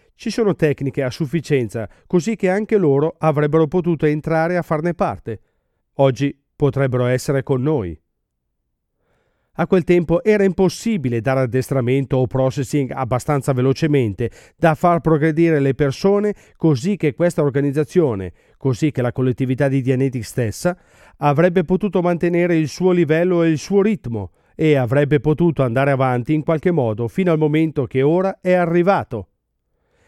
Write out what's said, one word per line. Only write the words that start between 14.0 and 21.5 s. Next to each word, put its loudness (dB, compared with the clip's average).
da 2
far 2
progredire 2
le 2
persone 0
così 0
che -2
questa 0
organizzazione, 0
così 0
che -4
la 0
collettività -2
di 0
Dianetics -2
stessa, -4
avrebbe 2